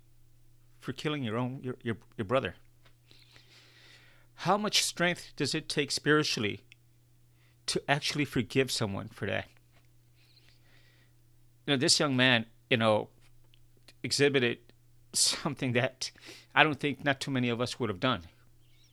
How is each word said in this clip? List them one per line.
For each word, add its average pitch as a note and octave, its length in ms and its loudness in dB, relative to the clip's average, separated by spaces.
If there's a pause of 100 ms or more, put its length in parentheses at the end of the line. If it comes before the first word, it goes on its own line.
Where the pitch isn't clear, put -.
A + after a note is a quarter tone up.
(800)
for - 140 -10
killing D3+ 300 -4
your A2 140 -2
own, B2+ 260 -4
your, B2+ 180 -6
your, A2+ 160 -4 (200)
your A2+ 80 -4
brother. A2+ 280 0 (1900)
How F#3 140 2
much G#3 260 0
strength - 520 -2
does C#3+ 180 -2
it D#3 140 -6
take C#3+ 240 -2
spiritually C#3+ 680 2 (1040)
to - 160 -2 (100)
actually D3 320 0
forgive C3 480 0
someone G#2 380 -4
for - 160 -10
that? G2+ 240 -4 (2250)
You C#3+ 80 2
know, - 40 4
this D3+ 220 4
young D3 160 2
man, B2+ 300 4 (240)
you C3 80 4
know, A2 320 2 (920)
exhibited C3 580 0 (520)
something - 600 -2
that - 380 -2 (440)
I C#3 80 8
don't D3+ 160 2
think C#3+ 240 -4
not C#3 160 0
too - 120 -6
many B2 180 0
of A2+ 100 -2
us A#2+ 220 -4
would A2+ 80 0
have F#2 100 -6
done. A#2+ 220 -2 (720)